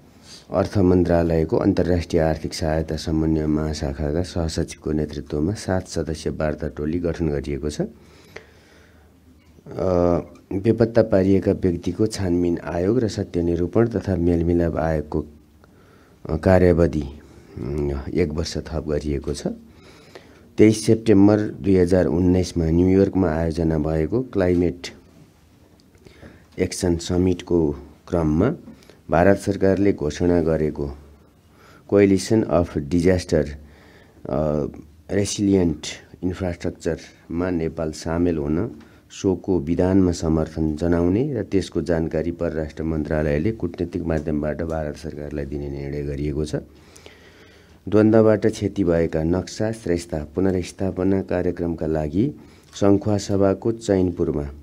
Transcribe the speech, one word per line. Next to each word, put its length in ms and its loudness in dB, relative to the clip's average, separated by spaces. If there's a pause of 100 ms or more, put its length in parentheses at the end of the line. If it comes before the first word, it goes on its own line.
(520)
अर्थ 260 0
मन्त्रालयको 800 4
अन्तर्राष्ट्रिय 640 0
आर्थिक 320 -2
सहायता 420 -4
समन्वय 520 -2
महाशाखाका 760 -2
सहसचिवको 680 -6
नेतृत्वमा 640 -4
सात 340 -6
सदस्य 420 -6
वार्ता 380 -4
टोली 320 -6
गठन 300 -2
गरिएको 400 -4
छ। 120 -6
अ, 60 -4 (2750)
बेपत्ता 480 2
पारिएका 500 2
व्यक्तिको 560 0
छानबिन 500 0
आयोग 420 0
र 80 0
सत्य 340 -4
निरूपण 460 2
तथा 280 -2
मेलमिलाप 640 2
आयोगको, 480 -2 (1040)
अ, 80 -2
कार्यावधि, 680 4 (540)
उम्, 560 -6
एक 160 0
वर्ष 280 -6
थप 300 -6
गरिएको 460 -4
छ। 140 -8 (1120)
तेइस 280 6
सेप्टेम्बर 540 6
दुई 360 0
हजार 300 4
उन्नाइसमा 600 2
न्युयोर्कमा 640 4
आयोजना 480 0
भएको 440 -2
क्लाइमेट 640 0 (1700)
एक्सन 380 0
समिटको 760 0 (360)
क्रममा 480 0 (540)
भारत 280 4
सरकारले 560 0
घोषणा 480 0
गरेको 500 -2 (1040)
Coalition 560 4
of 280 2
Disaster, 680 2 (840)
अ, 360 -2 (460)
Resilient 760 0 (360)
इन्फ्रास्ट्रक्चरमा 1300 -6
नेपाल 420 -4
सामेल 460 -2
हुन 340 -2 (500)
सोको 380 0
विधानमा 520 2
समर्थन 640 -2
जनाउने 580 0
र 100 -4
त्यसको 380 -2
जानकारी 500 -2
परराष्ट्र 520 -6
मन्त्रालयले 680 -2
कूटनीतिक 500 -6
माध्यमबाट 600 -4
भारत 360 -6
सरकारलाई 480 -10
दिने 240 -8
निर्णय 340 -8
गरिएको 420 -4
छ। 100 -8 (1300)
द्वन्द्वबाट 580 6
क्षति 360 -2
भएका 400 2
नक्सा 480 -2
श्रेष्ठता 640 -4
पुनर्स्थापना 840 -2
कार्यक्रमका 640 -4
लागि 480 -2 (460)
सङ्खुवा 380 2
सभाको 540 0
चैनपुरमा, 800 0 (140)